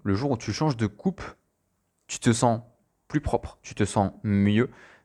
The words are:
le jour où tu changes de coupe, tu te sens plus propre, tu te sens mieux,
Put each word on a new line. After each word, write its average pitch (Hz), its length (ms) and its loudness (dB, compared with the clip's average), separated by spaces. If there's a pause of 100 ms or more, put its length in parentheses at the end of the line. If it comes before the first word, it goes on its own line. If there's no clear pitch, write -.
le 98 120 0
jour 135 180 0
où 120 40 -2
tu 110 160 -4
changes 151 240 0
de 110 120 0
coupe, - 340 -4 (840)
tu - 100 -10
te 120 140 2
sens 113 300 2 (440)
plus 151 140 -2
propre, - 420 -4
tu - 140 -18
te 107 80 0
sens 98 280 0 (120)
mieux, 104 460 2 (340)